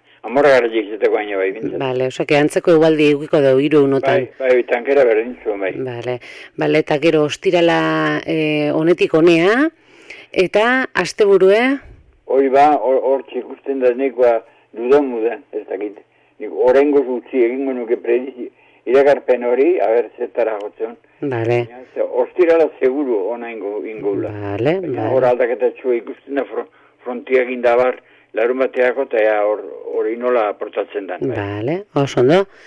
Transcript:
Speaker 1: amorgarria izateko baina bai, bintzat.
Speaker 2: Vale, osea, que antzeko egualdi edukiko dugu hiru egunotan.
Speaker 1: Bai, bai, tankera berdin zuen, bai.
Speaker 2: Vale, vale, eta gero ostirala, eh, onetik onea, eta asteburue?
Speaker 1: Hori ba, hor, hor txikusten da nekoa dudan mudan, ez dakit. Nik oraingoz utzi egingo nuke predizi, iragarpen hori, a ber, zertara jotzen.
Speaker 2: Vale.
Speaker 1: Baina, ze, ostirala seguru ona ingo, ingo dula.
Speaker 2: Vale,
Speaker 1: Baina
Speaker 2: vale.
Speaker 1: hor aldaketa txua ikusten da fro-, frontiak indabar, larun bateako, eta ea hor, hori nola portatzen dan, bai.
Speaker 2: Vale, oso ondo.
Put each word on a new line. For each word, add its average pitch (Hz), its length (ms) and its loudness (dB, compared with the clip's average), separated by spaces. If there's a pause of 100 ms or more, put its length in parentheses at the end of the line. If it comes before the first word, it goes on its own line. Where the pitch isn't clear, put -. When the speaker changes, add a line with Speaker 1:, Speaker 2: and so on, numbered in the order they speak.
(240)
Speaker 1:
amorgarria 120 580 2
izateko 104 320 -2
baina 104 240 -2
bai, 95 140 0
bintzat. 110 260 -8
Speaker 2:
Vale, 131 300 -2
osea, 151 180 -6
que 151 100 2
antzeko 151 360 2
egualdi 156 360 4
edukiko 147 320 0
dugu 135 200 4
hiru 147 180 2
egunotan. 135 480 2 (100)
Speaker 1:
Bai, 131 140 -2
bai, 123 140 4
tankera 127 400 2
berdin 117 340 0
zuen, 101 220 -6
bai. 95 120 -4
Speaker 2:
Vale, 123 460 -8 (360)
vale, 151 240 0
eta 156 200 0
gero 156 260 2
ostirala, 160 1000 0
eh, 151 500 -2
onetik 165 420 0
onea, 175 560 4 (580)
eta 233 640 0
asteburue? 202 880 2 (500)
Speaker 1:
Hori 139 200 2
ba, 139 260 6
hor, 127 260 0
hor 135 240 0
txikusten 135 560 -8
da 127 120 4
nekoa 123 440 2 (380)
dudan 131 340 2
mudan, 113 400 -4
ez 104 180 -8
dakit. 101 300 -8 (440)
Nik 104 140 -10
oraingoz 139 520 4
utzi 127 360 -2
egingo 131 300 0
nuke 120 240 -2
predizi, 123 540 -4 (360)
iragarpen 127 580 2
hori, 131 340 2
a 101 120 0
ber, 113 220 0
zertara 110 460 -4
jotzen. 113 360 -10 (240)
Speaker 2:
Vale. 120 460 -2
Speaker 1:
Baina, 120 220 -20
ze, 117 160 -6
ostirala 160 720 2
seguru 131 520 -2
ona 117 240 -8
ingo, 104 300 -8
ingo 104 340 -6
dula. - 160 -6
Speaker 2:
Vale, 104 500 -4
Speaker 1:
Baina 131 220 -8
Speaker 2:
vale. 117 140 -2
Speaker 1:
hor 127 80 2
aldaketa 123 480 0
txua 123 240 -4
ikusten 127 380 -10
da 135 100 -10
fro-, 113 240 -10 (380)
frontiak 123 440 -2
indabar, 123 480 0 (360)
larun 120 240 -2
bateako, 127 440 0
eta 117 160 -4
ea 107 220 2
hor, 104 200 0 (280)
hori 113 280 -4
nola 120 360 0
portatzen 104 560 -8
dan, - 120 -10
bai. - 160 -6
Speaker 2:
Vale, 104 400 -6 (140)
oso 139 320 -2
ondo. 175 220 4 (220)